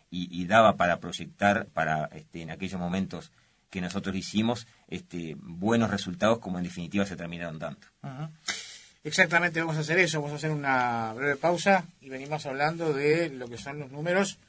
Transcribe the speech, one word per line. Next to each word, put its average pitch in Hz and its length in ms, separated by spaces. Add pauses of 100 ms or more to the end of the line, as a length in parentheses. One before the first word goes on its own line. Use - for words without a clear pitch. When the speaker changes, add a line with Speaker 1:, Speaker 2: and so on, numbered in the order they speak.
(100)
Speaker 1:
y, 90 200
y 87 160
daba 107 300
para 87 240
proyectar 90 680
para, 78 400
este, 82 360
en 80 80
aquellos 90 300
momentos 87 500 (380)
que 92 140
nosotros 95 340
hicimos, 110 500 (220)
este, 85 500
buenos 101 520
resultados 101 480
como 92 180
en 87 80
definitiva 90 400
se 95 120
terminaron 85 420
dando. 78 220 (200)
Speaker 2:
Ajá. 143 300 (760)
Exactamente, 170 560
vamos 160 160
a 156 40
hacer 156 180
eso, 160 220
vamos 147 120
a 147 40
hacer 156 140
una 123 640
breve 135 240
pausa 175 480 (160)
y 139 80
venimos 147 380
hablando 151 480
de 151 340
lo 127 200
que 117 100
son 143 200
los 135 120
números 175 480 (100)